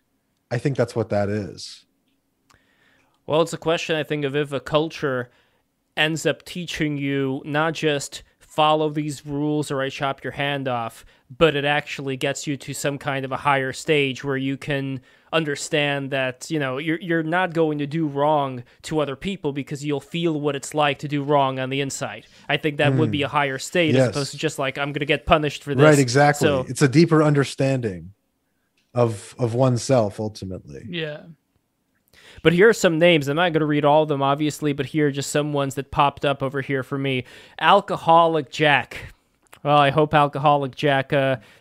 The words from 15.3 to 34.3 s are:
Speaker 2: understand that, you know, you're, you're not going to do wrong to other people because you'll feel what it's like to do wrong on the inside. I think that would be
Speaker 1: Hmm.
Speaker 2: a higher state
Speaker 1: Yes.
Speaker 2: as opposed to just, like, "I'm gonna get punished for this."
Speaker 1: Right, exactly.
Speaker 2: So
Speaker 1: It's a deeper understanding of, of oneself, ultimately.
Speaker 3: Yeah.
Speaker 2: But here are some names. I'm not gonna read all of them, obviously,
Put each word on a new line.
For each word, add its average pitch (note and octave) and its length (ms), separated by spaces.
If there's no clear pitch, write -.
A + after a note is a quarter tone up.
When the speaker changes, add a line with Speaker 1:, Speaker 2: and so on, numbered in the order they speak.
Speaker 2:
understand D3 800
that, C3 380
you D#3+ 100
know, C3 180
you're, D#3+ 220
you're E3 240
not F3 280
going D#3 260
to D3 80
do D#3 200
wrong C#3 560
to D#3 180
other C#3 160
people F3+ 360
because C#3 320
you'll D3 160
feel E3+ 400
what C#3+ 140
it's C3+ 180
like D3 280
to D3+ 80
do C#3+ 160
wrong C#3 340
on C3 100
the C3+ 120
inside. B2+ 460
I C#3+ 100
think D3 180
that C#3+ 180
would A#2+ 160
be D3 100
Speaker 1:
Hmm. C#3 60
Speaker 2:
a - 20
higher C#3 300
state D#3+ 360
Speaker 1:
Yes. B2+ 100
Speaker 2:
as B2 60
opposed C#3 220
to C#3 60
just, D3+ 200
like, C3+ 200
"I'm C#3+ 140
gonna C#3+ 120
get C#3+ 220
punished D3+ 380
for C#3+ 100
this." C3 80
Speaker 1:
Right, D3+ 160
exactly. C#3+ 480
Speaker 2:
So C#3 220
Speaker 1:
It's B2 140
a C#3+ 60
deeper D#3 360
understanding C3 880
of, A#2 440
of A#2 160
oneself, B2 640
ultimately. F#2+ 680
Speaker 3:
Yeah. D#3+ 340
Speaker 2:
But D#3+ 100
here F3 160
are A3+ 60
some E3 240
names. D#3+ 300
I'm C#3+ 80
not F3 160
gonna D#3 140
read D3 180
all D3+ 200
of D3+ 40
them, C#3 140
obviously, D3 500